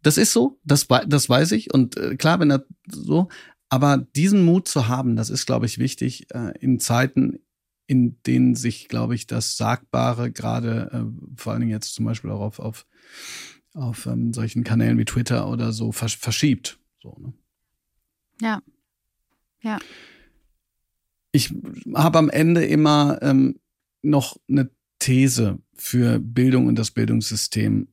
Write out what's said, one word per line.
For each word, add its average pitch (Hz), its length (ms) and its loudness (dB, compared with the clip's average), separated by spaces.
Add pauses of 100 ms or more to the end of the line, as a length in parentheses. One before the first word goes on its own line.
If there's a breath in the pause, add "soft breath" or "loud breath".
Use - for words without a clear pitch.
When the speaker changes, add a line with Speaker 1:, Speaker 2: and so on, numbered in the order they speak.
Speaker 1:
Das 151 140 4
ist 220 160 4
so, 254 300 2
das 143 260 2
wei-, 123 160 4
das 143 240 0
weiß 151 220 4
ich. 220 220 -2
Und, 131 240 2
äh, - 180 -4
klar, 165 240 2
wenn 151 100 4
er 135 160 0 (240)
so, 170 380 0 (420 loud breath)
aber 131 460 2
diesen 185 300 4
Mut 180 240 4
zu 120 180 0
haben, 127 300 0
das 110 120 -2
ist, - 160 -6
glaub 117 200 0
ich, 110 140 -6
wichtig, 123 540 -4
äh, 120 260 -10
in 127 200 0
Zeiten, 131 600 0 (480)
in 123 360 0
denen 127 320 2
sich, 120 340 -6
glaube 117 260 -4
ich, 113 120 -10
das - 300 -6
Sagbare 120 760 -2
gerade, 117 600 -4
äh, 117 140 -6 (320)
vor 113 160 -8
allen 117 80 -4
Dingen 113 100 -2
jetzt 110 240 -8
zum 113 100 -4
Beispiel 113 240 -6
auch 101 120 -6
auf, 107 180 -8
auf, - 260 -12 (880 loud breath)
auf, 120 320 -8
ähm, 117 280 -2
solchen 117 300 -4
Kanälen 117 340 2
wie 110 80 2
Twitter 117 420 -2
oder 113 240 -4
so 110 200 -6
versch-, - 260 -6
verschiebt. - 600 -2 (240)
So, - 180 -20
ne? 127 140 -14 (1080)
Speaker 2:
Ja. 220 200 -4 (1000)
Ja. 214 180 -6 (1500 loud breath)
Speaker 1:
Ich - 220 2 (420)
habe 160 240 4
am 156 100 4
Ende 165 360 2
immer, 147 560 2
ähm, 135 380 2 (420)
noch 147 360 0 (120)
eine 135 200 2 (300)
These 123 600 2 (140)
für 117 460 0
Bildung 123 480 2
und 117 80 4
das 113 160 -2
Bildungssystem. 110 1000 -2